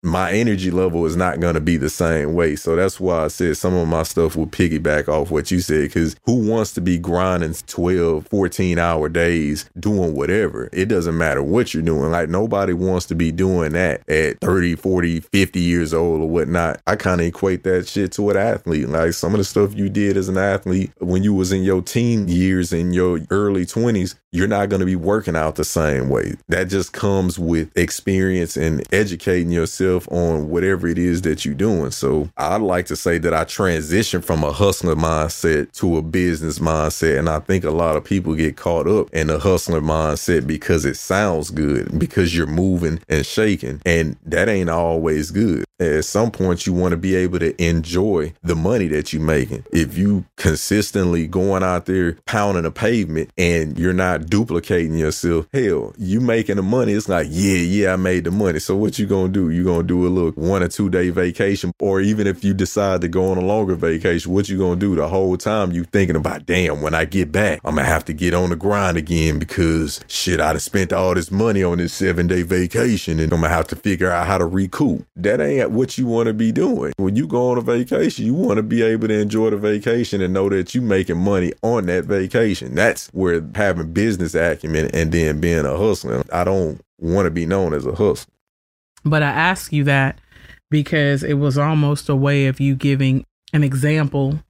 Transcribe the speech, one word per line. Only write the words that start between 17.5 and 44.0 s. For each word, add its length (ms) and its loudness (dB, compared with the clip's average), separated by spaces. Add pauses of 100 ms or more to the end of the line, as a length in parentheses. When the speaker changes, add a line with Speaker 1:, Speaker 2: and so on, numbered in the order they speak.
Speaker 1:
that 240 0
shit 240 -2
to 180 0
an 60 2
athlete. 520 0
Like, 240 2
some 220 -2
of 40 2
the 60 2
stuff 300 0
you 140 -2
did 280 0
as 120 -2
an 100 0
athlete 600 0
when 240 0
you 120 2
was 180 0
in 100 0
your 200 2
teen 460 0
years, 440 2
in 200 0
your 280 2 (100)
early 360 0
twenties, 480 -2 (180)
you're 140 0
not 220 2
gonna 160 0
be 120 0
working 400 0
out 200 0
the 80 -2
same 440 0
way. 260 -2 (140)
That 200 0
just 240 -2
comes 460 0
with 380 0
experience 800 0
and 260 0 (100)
educating 580 0
yourself 600 0
on 400 0
whatever 380 0
it 100 -2
is 240 0
that 220 -2
you're 100 -4
doing. 360 0
So 460 -2
I'd 240 -2
like 260 0
to 100 -6
say 220 0
that 140 0
I 120 2
transitioned 800 0
from 200 0
a 80 0
hustler 420 2
mindset 800 0
to 220 0
a 60 0
business 560 -2
mindset. 600 0
And 100 0
I 120 0
think 240 -2
a 60 0
lot 260 0
of 80 -4
people 300 -2
get 220 -2
caught 300 -2
up 280 2
in 140 0
the 100 0
hustler 420 0
mindset 680 0
because 380 -2
it 120 -2
sounds 540 -2
good, 480 -2
because 380 0
you're 100 0
moving 600 0
and 160 0
shaking. 640 -2
And 300 2 (100)